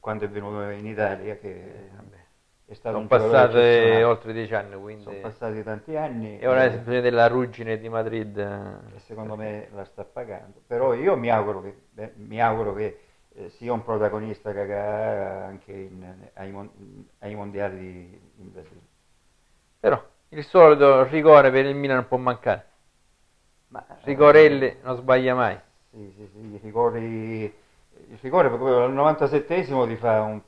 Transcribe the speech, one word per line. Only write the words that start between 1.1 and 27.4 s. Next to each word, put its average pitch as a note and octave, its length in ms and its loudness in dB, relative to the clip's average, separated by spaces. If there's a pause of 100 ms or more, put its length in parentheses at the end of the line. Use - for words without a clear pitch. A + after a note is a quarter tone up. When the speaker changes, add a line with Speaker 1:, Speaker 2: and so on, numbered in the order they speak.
Speaker 1:
che G#2 140 -16
Speaker 2:
Eh, F#2+ 440 -20
vabbè. G2+ 220 -20 (480)
Speaker 1:
è A2 100 -20
stato A2 220 -8
Speaker 2:
Sono - 40 -4
Speaker 1:
un A2 80 -10
giocatore A2 280 4
Speaker 2:
passate A#2+ 400 6
Speaker 1:
eccezionale. A2+ 280 4
Speaker 2:
oltre A2+ 280 -2
dieci A2+ 220 -8
anni, G2+ 260 -8
quindi G#2 220 -18
Speaker 1:
Sono G2+ 180 -16
passati A2 420 -10
tanti G#2+ 340 -12
anni, A#2 420 -8
Speaker 2:
e A#2 100 -6
ora C3 140 2
è C3 40 4
Speaker 1:
eh, A#2+ 40 2
Speaker 2:
semplicemente A#2+ 400 -2
la A#2 160 4
ruggine A#2 520 -2
di A2 120 -12
Madrid. A2 480 -6
Speaker 1:
e G2+ 640 -10
secondo A2 360 -14
me G#2+ 380 -12
la G2 100 -14
sta G2 200 -18
pagando. G#2 640 -18
Però B2 280 -2
io E3 220 -2
mi A#2 140 -4
auguro G#2 300 0
che, G2 140 -16 (160)
beh, G#2+ 260 -18
mi G#2+ 240 -10
auguro A2 320 0
che G#2 260 -8 (360)
eh, F#2+ 160 -18
sia A#2 220 -8
un A2+ 120 -6
protagonista G#2+ 680 -6
che G2+ 220 -6
ha G2+ 720 -6
anche G2 260 -18
in, F#2 420 -18 (200)
ai G2 160 -16
mon-, G2 560 -20 (140)
ai G#2 140 -14
mondiali G2+ 440 -8
di, F2+ 420 -20 (180)
in F#2+ 140 -20
Brasile. D#2 280 -20 (1000)
Speaker 2:
Però - 220 0 (280)
il D3+ 140 -12
solito C#3+ 600 6
rigore D3 460 8
per C3+ 160 2
il C#3 80 -4
Milan C#3 220 -2
non B2 120 -2
può C3 100 -4
mancare. B2 480 -4 (1000)
Speaker 1:
Ma, - 160 -20 (180)
Speaker 2:
Rigorelli D3 640 8
Speaker 1:
eh, - 160 -4
Speaker 2:
non B2+ 140 -6
sbaglia B2+ 380 2
mai. A2 240 -2 (320)
Speaker 1:
sì, G#2 260 -20
sì, G#2 160 -20
sì, G#2+ 60 -20 (160)
i G2+ 80 -16
rigori, A2+ 840 -4